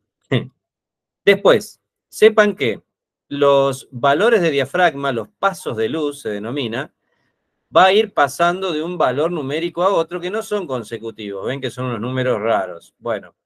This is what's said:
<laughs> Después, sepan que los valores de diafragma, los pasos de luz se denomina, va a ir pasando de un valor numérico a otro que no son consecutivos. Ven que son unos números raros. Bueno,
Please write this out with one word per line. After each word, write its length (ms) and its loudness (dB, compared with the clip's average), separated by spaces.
<laughs> 240 -2
Después, 560 2
sepan 480 4
que 260 -4
los 640 2
valores 500 2
de 100 0
diafragma, 600 0
los 160 -4
pasos 500 -6
de 120 0
luz 320 -4
se 80 -8
denomina, 640 -6
va 100 8
a 80 6
ir 200 2
pasando 600 0
de 80 -4
un 160 -6
valor 340 0
numérico 520 -4
a 100 2
otro 260 -2
que 120 -8
no 100 -4
son 240 -4
consecutivos. 800 -8
Ven 160 -4
que 80 -4
son 160 -8
unos 140 -6
números 420 -2
raros. 560 -2
Bueno, 380 -8